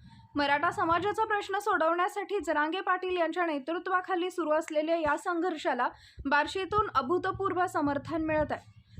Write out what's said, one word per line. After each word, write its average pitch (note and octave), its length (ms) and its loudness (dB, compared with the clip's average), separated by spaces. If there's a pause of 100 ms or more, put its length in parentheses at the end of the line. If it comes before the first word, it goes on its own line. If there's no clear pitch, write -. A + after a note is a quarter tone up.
(360)
मराठा C#4+ 360 2
समाजाचा F4+ 540 2
प्रश्न G4+ 340 0
सोडवण्यासाठी F#4 800 0
जरांगे D#4 420 0
पाटील F#4 360 0
यांच्या E4+ 280 0
नेतृत्वाखाली F4+ 840 -2
सुरू D#4 200 -2
असलेल्या D#4 440 0
या D4+ 220 2
संघर्षाला D#4+ 720 -2 (380)
बार्शीतून F4+ 720 2
अभूतपूर्व F4+ 720 0
समर्थन D4 540 -2
मिळत D#4 300 0
आहे. - 200 -8 (280)